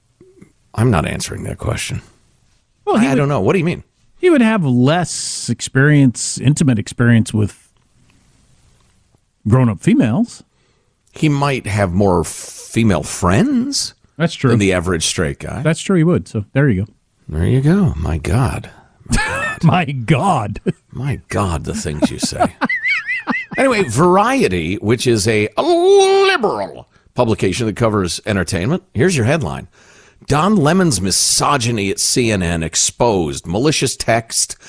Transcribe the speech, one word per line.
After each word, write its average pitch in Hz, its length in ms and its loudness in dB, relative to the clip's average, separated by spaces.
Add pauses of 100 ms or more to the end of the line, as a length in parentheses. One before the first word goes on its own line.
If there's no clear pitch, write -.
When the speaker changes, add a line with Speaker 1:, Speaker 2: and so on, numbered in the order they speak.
(760)
Speaker 1:
I'm 120 160 2
not 80 140 2
answering - 380 -8
that - 140 -8
question. - 440 -6 (840)
Speaker 2:
Well, 392 120 2
he 214 80 4
Speaker 1:
I, 139 40 0
I 135 40 2
Speaker 2:
would, 131 40 2
Speaker 1:
don't 143 100 2
know. 139 140 0
What 117 120 2
do 196 60 2
you 156 60 0
mean? 165 180 -4 (340)
Speaker 2:
he 359 120 2
would 294 120 6
have 220 220 2
less 135 840 0
experience, 135 880 2
intimate 131 420 2
experience 120 540 2
with 107 320 -2 (1800)
grown-up 117 320 0
females. 190 640 -2 (680)
Speaker 1:
He 156 160 -2
might 143 360 -2
have 101 280 0
more 90 300 2
female - 800 -2
friends 247 920 0 (220)
Speaker 2:
That's 165 180 -2
true. 131 140 0
Speaker 1:
than 107 100 4
the 95 140 2
average 87 320 -2
straight 76 340 -4
guy. 73 240 -10
Speaker 2:
That's 156 160 -2
true, - 160 -2
he 160 80 4
would. 160 240 0
So 107 260 -6
there 139 160 2
you 95 160 0
go. - 80 -20 (360)
Speaker 1:
There 82 180 0
you 127 140 2
go. 156 340 2
My 78 220 -4
God. 82 520 -2 (400)
My 233 60 -2
God. 480 480 -4
Speaker 2:
<laughs> - 0 -
My 175 220 2
God. 131 760 -2 (300)
Speaker 1:
My 131 380 -6
God, 98 340 -2
the - 100 -6
things 78 380 -4
you - 80 -10
say. - 420 -4
<laughs> - 40 -4 (920)
Anyway, 240 260 2
Variety, 151 920 2
which 113 300 -2
is 110 220 2
a 107 300 2
liberal 349 1300 2 (260)
publication 110 540 0
that 98 80 -4
covers 104 500 0
entertainment, 101 580 -2 (100)
here's 160 240 2
your 110 80 0
headline. 107 420 -2 (600)
Don 170 280 2
Lemon's 160 460 2
misogyny 117 880 0
at - 80 -4
C 117 320 0
N 98 100 0
N 85 220 -2
exposed. 82 800 -2
Malicious 131 520 -2
text, - 580 -2 (140)